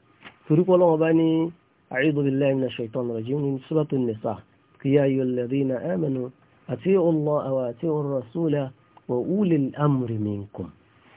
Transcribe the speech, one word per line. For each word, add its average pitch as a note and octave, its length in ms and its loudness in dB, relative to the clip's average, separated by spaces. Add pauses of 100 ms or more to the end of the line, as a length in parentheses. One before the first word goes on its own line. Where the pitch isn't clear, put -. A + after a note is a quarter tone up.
(420)
Torí D#3 220 4
pé F#3 80 4
Ọlọ́run F3 260 6
bá D#3+ 140 4
ní, E3 400 2 (380)
"A'udhu C#3+ 320 0
billahi C#3 320 2
minash C3 220 -4
shaitanir A#2+ 380 -6
rajim," A#2 260 -4
ní C#3 200 -4
Suratul D3 400 -2
Nisa. A2+ 340 -4 (460)
"Ya C#3+ 220 4
ayyuhalladhina C3 800 0
amanu, C#3 500 -4 (360)
ati'u F3+ 320 0
Allaha D3+ 520 0
wa C3 140 0
ati'u A#2+ 260 -4
ar-rasula C#3 800 -2 (300)
wa B2+ 140 -4
ulil D#3+ 580 2
amri C3 440 0
minkum." G2+ 520 -6 (460)